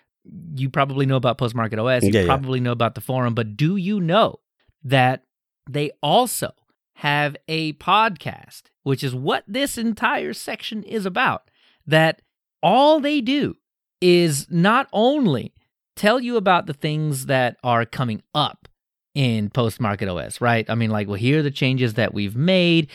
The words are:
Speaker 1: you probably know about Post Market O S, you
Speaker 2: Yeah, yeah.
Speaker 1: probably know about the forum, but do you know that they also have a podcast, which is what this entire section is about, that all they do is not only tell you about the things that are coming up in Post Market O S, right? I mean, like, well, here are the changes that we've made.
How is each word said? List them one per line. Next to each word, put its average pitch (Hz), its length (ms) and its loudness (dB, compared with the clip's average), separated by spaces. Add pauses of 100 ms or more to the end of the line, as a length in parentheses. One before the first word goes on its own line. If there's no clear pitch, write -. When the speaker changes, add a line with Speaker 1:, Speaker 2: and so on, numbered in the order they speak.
(540)
Speaker 1:
you 131 160 -4
probably 139 340 0
know 135 120 2
about 120 200 0
Post 117 180 -4
Market 110 240 -4
O 110 100 0
S, 123 140 2
you 98 100 4
Speaker 2:
Yeah, 107 80 4
yeah. 90 60 2
Speaker 1:
probably 131 340 -2
know 123 120 -2
about 117 220 -2
the 113 80 -12
forum, 123 320 -2
but 107 240 -6
do 165 180 2
you 196 240 -2
know 180 400 2 (440)
that 131 400 2 (440)
they 147 220 -4 (120)
also 180 500 0 (420)
have 147 420 -2 (120)
a 160 260 -4
podcast, 185 880 -2 (220)
which 135 200 -2
is 127 100 -4
what 143 320 -2
this 262 300 -4
entire 233 560 -2
section - 520 -10
is 202 200 -6
about, 190 460 -2 (360)
that 160 360 2 (400)
all 277 380 4
they 294 200 0
do 226 360 -2 (440)
is 175 500 4
not 202 440 2
only 214 580 2 (420)
tell 226 260 2
you 240 160 -2
about 185 300 2
the 156 80 -8
things 151 520 -4
that 127 360 0
are 117 220 2
coming 113 380 -6 (120)
up 147 320 -4 (480)
in 113 360 0
Post 117 300 -2
Market 101 280 -2
O 90 80 -4
S, 69 240 -10
right? 117 300 2
I 113 40 -2
mean, 113 160 0
like, 104 160 -2
well, 101 100 -6
here 131 240 2
are - 20 0
the 143 80 -2
changes 127 440 0
that 107 200 0
we've 101 220 -4
made. 170 580 2